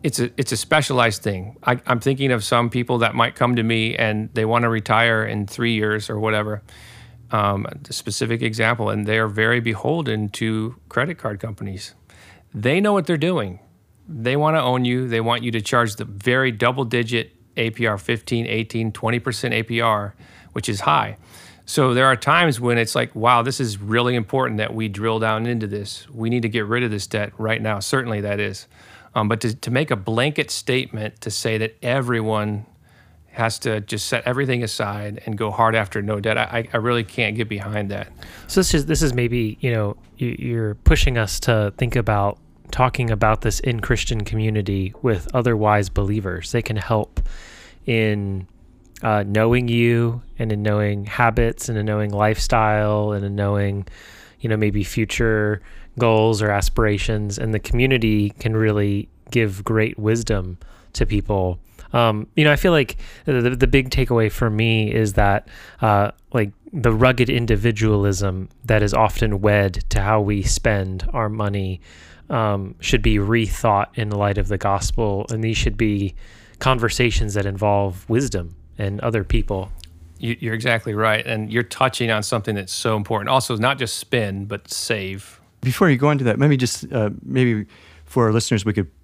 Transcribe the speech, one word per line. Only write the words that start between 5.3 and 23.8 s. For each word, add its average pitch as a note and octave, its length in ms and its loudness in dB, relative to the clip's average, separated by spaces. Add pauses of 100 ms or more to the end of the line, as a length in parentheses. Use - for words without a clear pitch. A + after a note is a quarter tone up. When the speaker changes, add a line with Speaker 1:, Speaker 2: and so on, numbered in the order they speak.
Speaker 1:
three A#2 260 -2
years G#2+ 380 -2
or A2 80 -6
whatever, G#2+ 440 -2 (680)
um, G2+ 360 0 (220)
a - 60 -10
specific A#2 480 -4
example, A2+ 480 0
and G#2 160 -2
they A2 120 0
are A2 100 0
very A2 320 0
beholden A#2 680 -2
to A2 480 -4 (140)
credit D#3 260 -2
card G#2 240 -8
companies. G2 540 -10 (580)
They B2+ 300 0
know G#3 100 2
what F#3+ 140 2
they're E3+ 100 0
doing. C#3+ 440 -2 (460)
They B2+ 300 -2
wanna D#3 260 2
own B2+ 220 2
you. B2 240 0
They A2+ 140 0
want A#2 200 0
you B2 100 -4
to A2 100 -2
charge A2+ 340 2
the G#2 80 -8
very B2 480 0
double-digit A#2+ 800 -2 (240)
A A2+ 140 -2
P A2+ 160 -4
R, G#2+ 120 0
fifteen, A#2 480 -2
eighteen, A2 460 -4
twenty A#2 260 -2
percent A#2+ 340 -4
A A2+ 100 0
P A#2 200 -4
R, G#2 320 -2 (380)
which - 180 -6
is G2+ 100 -4
high. A2 380 0 (480)
So C3 260 2
there B2+ 140 4
are C3 100 4
times D#3 440 2
when A#2+ 180 2
it's A2+ 160 -2
like, B2 200 -2
"Wow, A#2 280 4
this B2+ 180 -4
is G#2+ 180 -4
really A#2 360 0